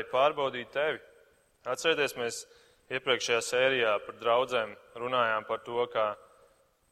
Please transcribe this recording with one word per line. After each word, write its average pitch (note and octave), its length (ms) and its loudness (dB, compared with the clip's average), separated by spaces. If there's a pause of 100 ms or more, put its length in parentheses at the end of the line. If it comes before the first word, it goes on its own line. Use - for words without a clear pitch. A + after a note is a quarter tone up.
(120)
pārbaudītu C3 640 0
tevi. C#3+ 260 -2 (680)
Atcerieties, C#3+ 480 0
mēs A#2+ 280 -6 (520)
iepriekšējā B2 480 0
sērijā B2 600 2
par G#2 160 -14
draudzēm A#2 560 2 (260)
runājām A#2 460 0
par A2+ 180 -4
to, A#2+ 240 -2
ka, G#2+ 220 0 (800)